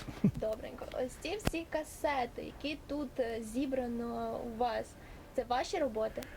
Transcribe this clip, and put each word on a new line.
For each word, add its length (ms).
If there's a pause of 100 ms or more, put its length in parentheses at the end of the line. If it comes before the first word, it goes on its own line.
(220)
Добренько. 640 (200)
Ось 160
ці 240
всі 260
касети, 760
які 420
тут, 340
е, 220
зібрано 1040
у 120
вас, 280 (480)
це 140
ваші 300
роботи? 440 (140)